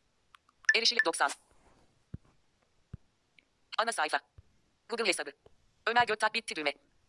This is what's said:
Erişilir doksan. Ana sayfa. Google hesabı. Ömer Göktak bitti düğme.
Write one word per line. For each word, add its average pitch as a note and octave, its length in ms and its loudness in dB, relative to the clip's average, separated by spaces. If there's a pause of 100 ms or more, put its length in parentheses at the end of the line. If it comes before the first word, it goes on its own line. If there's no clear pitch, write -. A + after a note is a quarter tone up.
(760)
Erişilir A3+ 300 2
doksan. D#3 240 2 (2500)
Ana A3+ 140 0
sayfa. D3+ 280 -2 (680)
Google A3+ 180 -2
hesabı. D3+ 240 -2 (560)
Ömer A#3+ 200 4
Göktak G#3+ 280 0
bitti A3+ 220 -6
düğme. D3 160 -2 (360)